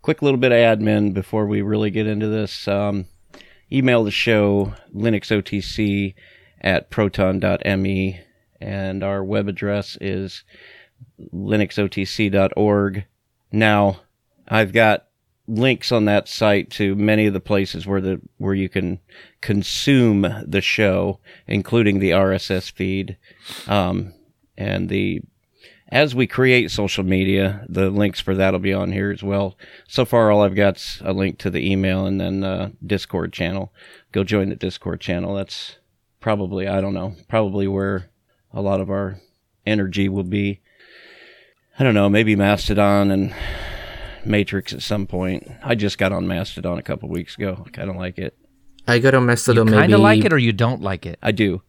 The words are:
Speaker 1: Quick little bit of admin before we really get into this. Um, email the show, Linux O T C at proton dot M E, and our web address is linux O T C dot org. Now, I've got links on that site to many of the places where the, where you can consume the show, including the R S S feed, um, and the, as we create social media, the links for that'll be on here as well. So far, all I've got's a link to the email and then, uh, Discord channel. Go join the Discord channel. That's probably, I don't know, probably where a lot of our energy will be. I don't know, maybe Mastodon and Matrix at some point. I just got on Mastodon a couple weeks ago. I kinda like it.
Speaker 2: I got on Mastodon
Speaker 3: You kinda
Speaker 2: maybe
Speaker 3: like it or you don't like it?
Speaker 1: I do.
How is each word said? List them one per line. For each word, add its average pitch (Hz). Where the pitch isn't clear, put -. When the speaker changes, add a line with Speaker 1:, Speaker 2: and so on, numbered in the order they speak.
Speaker 1:
Quick -
little 135
bit 127
of 117
admin 107
before 101
we 104
really 107
get 107
into 107
this. 107
Um, 101
email 127
the 101
show, 101
Linux 104
O 107
T 101
C 101
at -
proton 98
dot 95
M 95
E, 95
and 98
our 98
web 104
address 101
is 95
linux 101
O 101
T 98
C 107
dot 95
org. 101
Now, 104
I've 110
got 110
links 120
on 113
that 104
site 104
to 98
many 107
of 104
the 95
places 95
where 98
the, 95
where 98
you 95
can 90
consume 107
the 98
show, 95
including 104
the 92
R 95
S 95
S 92
feed, 95
um, 95
and 95
the, 98
as 139
we 127
create 127
social 101
media, 95
the 95
links 101
for 95
that'll 95
be 95
on 95
here 98
as 101
well. 98
So 131
far, 113
all 104
I've 98
got's 98
a 95
link 95
to 98
the 85
email 95
and 98
then, 95
uh, 95
Discord 90
channel. 95
Go 98
join 98
the -
Discord 90
channel. 90
That's -
probably, 98
I 98
don't 98
know, 92
probably 101
where 98
a -
lot 98
of 95
our 98
energy 98
will 95
be. 101
I -
don't 127
know, 101
maybe 107
Mastodon 101
and 98
Matrix 104
at 65
some 101
point. 90
I 120
just 101
got 95
on 90
Mastodon 90
a -
couple -
weeks 85
ago. 95
I -
kinda 98
like 92
it. -
Speaker 2:
I 120
got 131
on 127
Mastodon 117
Speaker 3:
You 110
kinda 107
Speaker 2:
maybe 104
Speaker 3:
like 107
it 196
or 156
you 117
don't 117
like 95
it? 85
Speaker 1:
I 113
do. 98